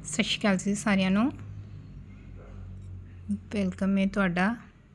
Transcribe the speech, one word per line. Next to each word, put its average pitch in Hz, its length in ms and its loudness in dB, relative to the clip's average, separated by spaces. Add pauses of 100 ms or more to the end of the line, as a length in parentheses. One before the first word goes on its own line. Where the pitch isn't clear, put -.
ਸਤਿ - 200 0
ਸ਼੍ਰੀ - 160 0
ਅਕਾਲ 196 180 4
ਜੀ 196 180 0
ਸਾਰਿਆਂ 190 360 4
ਨੂੰ। 220 200 4 (2000)
ਵੈਲਕਮ 196 680 0
ਹੈ 196 100 6
ਤੁਹਾਡਾ 190 480 2 (400)